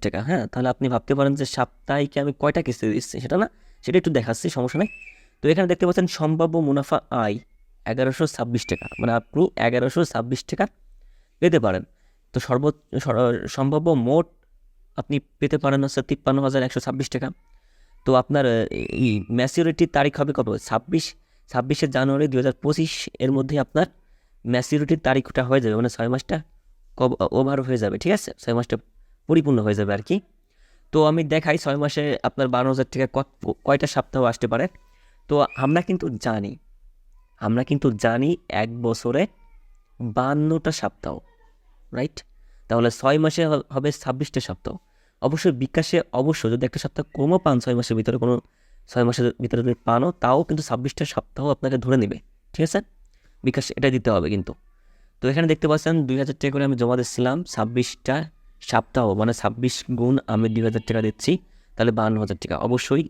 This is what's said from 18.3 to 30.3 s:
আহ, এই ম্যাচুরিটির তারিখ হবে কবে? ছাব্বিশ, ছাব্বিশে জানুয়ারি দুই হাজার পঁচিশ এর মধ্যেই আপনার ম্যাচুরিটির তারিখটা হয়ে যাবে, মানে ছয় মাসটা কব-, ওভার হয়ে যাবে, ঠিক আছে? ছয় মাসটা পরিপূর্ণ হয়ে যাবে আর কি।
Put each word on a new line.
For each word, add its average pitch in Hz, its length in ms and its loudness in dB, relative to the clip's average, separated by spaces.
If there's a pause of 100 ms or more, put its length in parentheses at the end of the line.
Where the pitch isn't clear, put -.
আহ, 120 60 4 (200)
এই 104 580 -2
ম্যাচুরিটির 156 640 2
তারিখ 143 280 2
হবে 143 120 0
কবে? 113 260 -2
ছাব্বিশ, - 560 -4 (340)
ছাব্বিশে 131 400 -2
জানুয়ারি 139 400 2
দুই 131 100 0
হাজার 131 140 2 (100)
পঁচিশ 151 460 -2 (100)
এর 131 140 0
মধ্যেই 135 260 0
আপনার 156 280 0 (600)
ম্যাচুরিটির 143 520 0
তারিখটা 131 460 0
হয়ে 135 160 4
যাবে, 110 160 0
মানে 120 120 2
ছয় 117 200 -4
মাসটা 135 340 -4 (540)
কব-, 127 200 2 (140)
ওভার 135 320 2
হয়ে 127 140 -2
যাবে, 101 220 0
ঠিক - 140 0
আছে? - 260 -2
ছয় 120 160 -2
মাসটা 120 220 0 (500)
পরিপূর্ণ 147 320 4
হয়ে 104 160 2
যাবে 101 200 0
আর 101 80 -4
কি। 190 180 -2 (720)